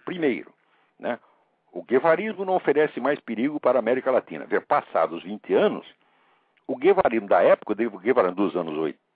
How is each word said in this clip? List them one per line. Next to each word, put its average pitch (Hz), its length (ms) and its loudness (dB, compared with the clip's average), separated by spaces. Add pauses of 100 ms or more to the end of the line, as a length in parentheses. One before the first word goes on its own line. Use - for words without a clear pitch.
primeiro, 151 460 -4 (460)
né, 117 220 -8 (520)
o - 120 -12
guevarismo 175 600 0
não 185 120 -2
oferece 151 440 0
mais 135 200 -2
perigo 131 400 -4
para 127 180 2
a 120 40 2
América 123 280 -2
Latina. 95 360 -2
Ver 98 200 -2
passados 82 560 -2
vinte 101 320 -6
anos, 170 320 0 (800)
o 131 100 -6
guevarismo 127 520 2
da 95 160 4
época, 143 300 2
o 104 260 -4
guevarismo 95 380 2
dos 90 180 0
anos 82 200 -4
oit-, 78 220 -4 (180)